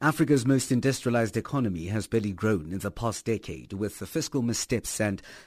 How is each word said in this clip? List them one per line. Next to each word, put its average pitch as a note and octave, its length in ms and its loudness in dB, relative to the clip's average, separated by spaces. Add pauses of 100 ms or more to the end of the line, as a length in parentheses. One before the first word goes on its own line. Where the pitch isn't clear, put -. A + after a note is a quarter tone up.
Africa's C#3+ 440 4
most C3+ 240 4
industrialized A#2 640 2
economy G#2+ 480 -2
has G#2 220 -2
barely G#2 240 0
grown F2+ 400 0
in F#2+ 80 -4
the G2+ 100 -4
past A2 340 -4
decade, E2+ 480 -6
with G2 280 -4
the F#2+ 80 -10
fiscal C#3+ 340 -2
missteps - 580 -2
and G#2 220 0 (260)